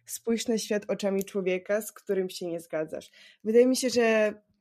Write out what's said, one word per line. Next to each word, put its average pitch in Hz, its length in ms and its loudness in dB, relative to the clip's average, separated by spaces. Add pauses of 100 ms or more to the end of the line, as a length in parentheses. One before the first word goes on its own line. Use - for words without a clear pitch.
Spójrz - 420 -4
na 226 100 0
świat 208 300 -2
oczami 196 380 -2
człowieka, 185 560 -2
z 220 100 -14
którym 190 380 -4
się 185 180 -10
nie 170 120 -6
zgadzasz”. - 520 -8 (320)
Wydaje 233 240 6
mi 262 100 2
się, 254 120 0
że 220 440 2 (280)